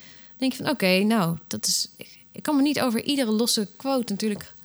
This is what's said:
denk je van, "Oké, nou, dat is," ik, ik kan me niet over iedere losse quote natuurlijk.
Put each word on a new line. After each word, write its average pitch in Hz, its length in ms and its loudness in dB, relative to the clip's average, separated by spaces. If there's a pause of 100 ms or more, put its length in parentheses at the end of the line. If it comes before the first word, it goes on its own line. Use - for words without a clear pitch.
(360)
denk 262 160 -2
je - 100 -10
van, 226 100 -2
"Oké, 185 300 2
nou, 196 340 2 (100)
dat - 200 -6
is," - 300 -2
ik, - 220 -18 (140)
ik - 100 -16
kan 302 140 0
me 269 60 4
niet 285 180 2
over 233 240 0
iedere 269 260 0
losse 220 460 0
quote 262 360 -2
natuurlijk. 202 420 -4 (100)